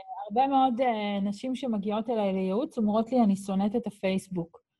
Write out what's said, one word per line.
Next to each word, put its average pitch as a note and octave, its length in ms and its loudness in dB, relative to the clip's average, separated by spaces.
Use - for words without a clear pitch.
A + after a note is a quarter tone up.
הרבה A3+ 220 2
מאוד, C4 340 4
אה, G#3 400 0
נשים G#3 340 -4
שמגיעות A3 540 -4
אליי G#3 240 0
לייעוץ F#3+ 440 -2
אומרות A3 340 2
לי, B3+ 100 4
"אני G3+ 140 6
שונאת G3 400 -2
את A#3+ 120 -2
הפייסבוק." F#3 840 -4